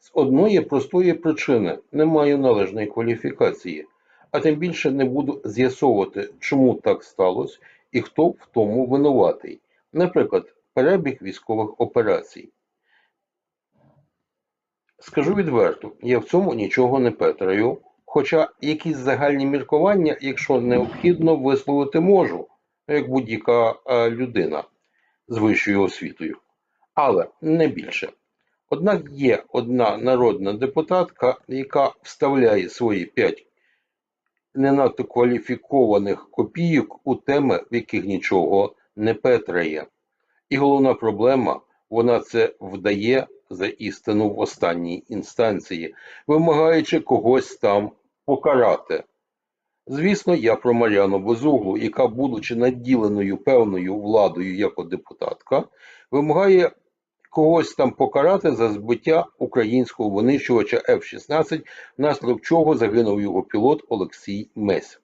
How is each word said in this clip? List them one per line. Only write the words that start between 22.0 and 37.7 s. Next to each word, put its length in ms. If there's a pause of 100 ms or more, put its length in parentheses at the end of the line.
можу, 480 (400)
як 200
будь-яка, 680 (120)
е, 240
людина 540 (640)
з 100
вищою 440
освітою. 540 (580)
Але 320 (140)
не 280
більше. 400 (600)
Однак 320 (100)
є 360
одна 480
народна 560
депутатка, 840 (120)
яка 440 (100)
вставляє 680
свої 380
п'ять 400 (1080)
не 180
надто 320
кваліфікованих 1300
копійок 760
у 100
теми, 580